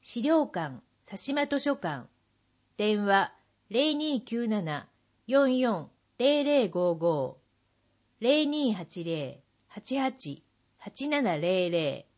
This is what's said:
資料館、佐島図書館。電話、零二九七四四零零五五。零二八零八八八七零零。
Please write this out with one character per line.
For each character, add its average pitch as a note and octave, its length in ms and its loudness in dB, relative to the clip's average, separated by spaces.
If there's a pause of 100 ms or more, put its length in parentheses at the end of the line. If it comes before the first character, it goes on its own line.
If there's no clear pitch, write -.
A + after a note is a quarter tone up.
資 - 200 -8
料 D4+ 240 2
館、 D3+ 360 -8 (260)
佐 - 80 -14
島 C#4+ 320 -2
図 C#4+ 120 0
書 C#4 180 0
館。 D3+ 300 -6 (680)
電 G#3 300 0
話、 G3 280 4 (360)
零 D4 280 0
二 D4 240 -2
九 A#3 240 -4
七 E3+ 420 -4 (380)
四 C4 320 4
四 A3+ 320 0 (280)
零 C#4+ 260 4
零 C4+ 260 4
五 F3 260 0
五。 D#3 420 0 (800)
零 C#4+ 320 2
二 C#4+ 220 0
八 F3+ 320 -8
零 D#3 340 -6 (300)
八 B3+ 280 -6
八 C4 460 -6 (340)
八 C4 300 -10
七 D4 140 0 (160)
零 F3+ 340 0
零。 D3+ 340 -2 (120)